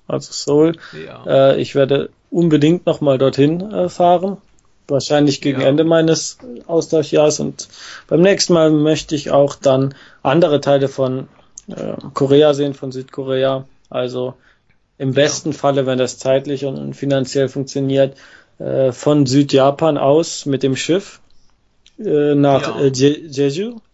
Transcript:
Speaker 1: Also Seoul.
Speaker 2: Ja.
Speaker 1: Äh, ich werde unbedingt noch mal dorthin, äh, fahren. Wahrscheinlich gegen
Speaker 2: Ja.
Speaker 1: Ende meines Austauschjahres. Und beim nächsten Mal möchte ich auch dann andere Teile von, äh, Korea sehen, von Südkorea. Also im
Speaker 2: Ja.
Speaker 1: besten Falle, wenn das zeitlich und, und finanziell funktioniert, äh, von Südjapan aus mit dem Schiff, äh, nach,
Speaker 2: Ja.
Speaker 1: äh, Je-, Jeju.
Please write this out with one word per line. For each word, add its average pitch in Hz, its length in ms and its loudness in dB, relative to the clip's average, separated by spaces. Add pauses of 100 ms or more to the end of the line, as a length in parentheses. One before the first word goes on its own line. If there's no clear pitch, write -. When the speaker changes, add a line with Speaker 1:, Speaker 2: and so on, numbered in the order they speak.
Speaker 1:
Also - 240 -8
Seoul. 151 420 2 (320)
Speaker 2:
Ja. 135 480 2
Speaker 1:
Äh, - 80 -2
ich - 120 -8
werde 139 360 0 (200)
unbedingt 165 560 2
noch 160 160 -2
mal 139 160 2
dorthin, 139 440 2 (100)
äh, 180 180 -2
fahren. 180 480 0 (500)
Wahrscheinlich 147 540 0
gegen 139 200 -2
Speaker 2:
Ja. 135 60 0
Speaker 1:
Ende 151 180 2
meines 160 520 0 (300)
Austauschjahres. 151 720 0
Und 147 280 -8 (400)
beim 156 140 2
nächsten 185 320 2
Mal 160 160 4
möchte 151 460 0
ich - 160 -6
auch 143 240 2
dann 135 400 0 (260)
andere 147 400 2
Teile 139 260 2
von, 131 400 -4 (400)
äh, - 260 -10 (200)
Korea 143 400 4
sehen, 139 220 -4
von 135 160 -12
Südkorea. 131 760 -4 (240)
Also 127 460 -6 (640)
im 135 100 -4
Speaker 2:
Ja. 123 60 -4
Speaker 1:
besten 147 360 0
Falle, 135 360 -2
wenn 127 100 -2
das 127 220 -2
zeitlich 135 440 -2
und, 139 140 -6
und 143 160 -10
finanziell 139 560 -2
funktioniert, 135 680 -2 (440)
äh, 135 340 -2
von 147 340 2
Südjapan 139 720 2
aus 147 480 0
mit 135 160 -2
dem 135 120 0
Schiff, - 440 -4 (800)
äh, 147 340 0
nach, 139 420 2
Speaker 2:
Ja. 147 100 0
Speaker 1:
äh, - 20 2
Je-, 143 400 0
Jeju. 147 480 -4 (180)